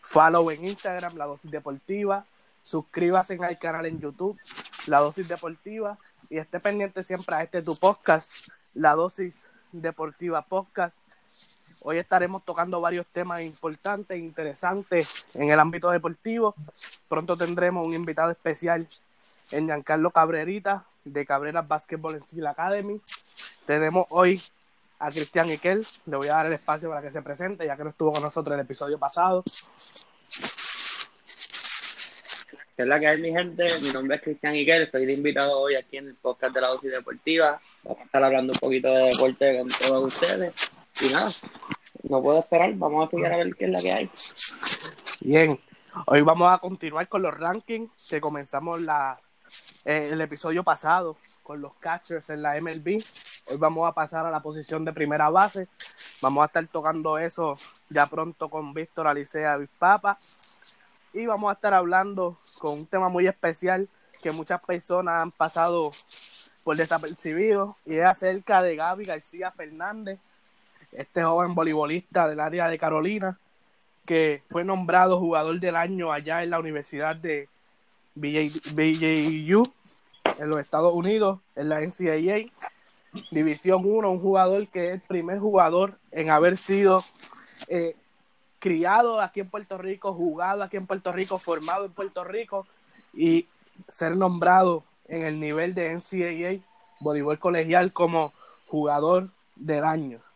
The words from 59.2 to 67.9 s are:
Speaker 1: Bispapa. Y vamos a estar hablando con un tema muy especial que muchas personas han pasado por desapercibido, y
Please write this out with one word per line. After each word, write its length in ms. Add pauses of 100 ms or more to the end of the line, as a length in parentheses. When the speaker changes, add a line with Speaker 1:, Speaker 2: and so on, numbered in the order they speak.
Speaker 1:
Bispapa. 600 (960)
Y 140
vamos 240
a 40
estar 200
hablando 640 (200)
con 160
un 120
tema 220
muy 180
especial 600 (340)
que 80
muchas 300
personas 640
han 100
pasado 580 (720)
por 140
desapercibido, 1080
y 120